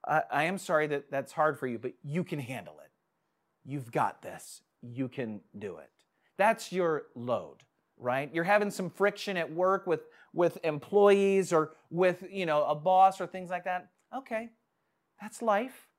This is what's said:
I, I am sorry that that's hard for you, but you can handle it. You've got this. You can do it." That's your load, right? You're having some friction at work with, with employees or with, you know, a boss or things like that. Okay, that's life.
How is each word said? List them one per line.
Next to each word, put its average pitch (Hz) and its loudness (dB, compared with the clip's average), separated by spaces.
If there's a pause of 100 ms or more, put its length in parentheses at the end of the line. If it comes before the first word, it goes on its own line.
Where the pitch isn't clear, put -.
I, 156 0
I 143 0
am 185 -4
sorry 156 0
that 143 -6
that's 139 -6
hard 156 0
for 135 -4
you, 120 -4
but 123 -8 (100)
you 151 -4
can 151 -8
handle 104 -12
it. 78 -20 (760)
You've 131 -10
got 117 -2
this. - -16 (200)
You 123 -6
can 110 -8 (160)
do 98 -10
it." 73 -20 (460)
That's 220 2
your 170 0 (100)
load, 110 -6 (400)
right? 131 -4
You're 165 0
having 208 2
some 190 -6
friction 202 -2
at 160 -4
work 185 2
with, 160 0 (320)
with 170 2
employees 196 4
or 156 2 (180)
with, 180 0
you 196 -4
know, 151 2
a 139 0
boss 185 6
or 170 -4
things 185 -10
like 175 -6
that. 180 -6 (260)
Okay, 233 -8 (720)
that's 220 -12
life. 226 0 (120)